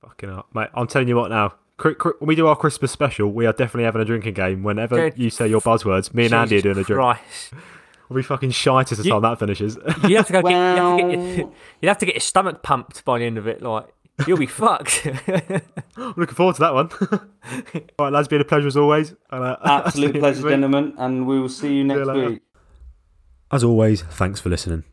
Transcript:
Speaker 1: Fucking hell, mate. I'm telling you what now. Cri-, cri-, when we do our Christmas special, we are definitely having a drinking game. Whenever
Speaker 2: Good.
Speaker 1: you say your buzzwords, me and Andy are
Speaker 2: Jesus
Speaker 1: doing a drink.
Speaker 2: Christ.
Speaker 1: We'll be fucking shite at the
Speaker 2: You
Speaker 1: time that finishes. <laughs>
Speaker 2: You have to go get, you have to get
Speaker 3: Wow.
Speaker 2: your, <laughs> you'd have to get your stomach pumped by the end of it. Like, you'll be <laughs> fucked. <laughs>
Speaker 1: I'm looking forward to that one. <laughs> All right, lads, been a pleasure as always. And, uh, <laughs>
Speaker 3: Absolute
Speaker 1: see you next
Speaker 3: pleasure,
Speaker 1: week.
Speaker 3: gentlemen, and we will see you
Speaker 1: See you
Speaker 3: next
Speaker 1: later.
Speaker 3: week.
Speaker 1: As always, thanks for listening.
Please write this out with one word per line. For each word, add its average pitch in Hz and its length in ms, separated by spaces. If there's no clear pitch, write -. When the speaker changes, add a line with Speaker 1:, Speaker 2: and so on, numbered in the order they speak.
Speaker 1:
Fucking - 280
hell, 95 240
mate. 110 200
I'm 120 120
telling 127 220
you 120 80
what 117 140
now. 107 220
Cri-, 156 180
cri-, 165 260
when 151 80
we 160 60
do 160 120
our 151 100
Christmas 143 340
special, 107 400
we 113 140
are 110 80
definitely 117 320
having 113 160
a 110 60
drinking 110 260
game. 95 300
Whenever 110 480
Speaker 2:
Good. - 80
Speaker 1:
you 123 100
say - 180
your 110 140
buzzwords, 104 540
me 120 100
and 117 100
Andy 113 220
are 98 40
Speaker 2:
Jesus - 20
Speaker 1:
doing 98 160
a 98 80
drink. 104 120
Speaker 2:
Christ. - 540
Speaker 1:
We'll 127 80
be 131 60
fucking 131 300
shite 131 400
at 110 60
the 107 60
Speaker 2:
You 190 60
Speaker 1:
time 107 120
that 113 160
finishes. 104 380
<laughs> 160 160
Speaker 2:
You 214 80
have 220 120
to 175 40
go 185 100
get, 180 80
you 180 60
have 180 400
to 180 100
get 180 120
Speaker 3:
Wow. 175 60
Speaker 2:
your, 180 280
<laughs> - 160
you'd 160 60
have 202 100
to 202 80
get 180 80
your - 60
stomach 185 420
pumped - 420
by 123 140
the 120 80
end 113 100
of 107 100
it. 113 160
Like, 110 260
you'll 185 120
be 143 80
<laughs> - 180
fucked. - 420
<laughs> 131 200
Speaker 1:
I'm 240 200
looking 170 180
forward 180 220
to - 40
that 160 140
one. 143 160
<laughs> 196 120
All 147 80
right, 139 60
lads, 143 160
been 147 120
a 147 40
pleasure 147 240
as 135 100
always. 151 320
And, 127 140
uh, 127 160
<laughs> - 40
Speaker 3:
Absolute 143 280
Speaker 1:
see 143 80
you 143 140
next 147 60
Speaker 3:
pleasure, 139 240
Speaker 1:
week. 151 80
Speaker 3:
gentlemen, 139 460
and 127 280
we 135 140
will 131 100
see 131 180
you 143 40
Speaker 1:
See 139 60
you 139 60
Speaker 3:
next 139 220
Speaker 1:
later. 131 240
Speaker 3:
week. 110 120
Speaker 1:
As 131 120
always, 110 380
thanks 95 380
for - 80
listening. 82 440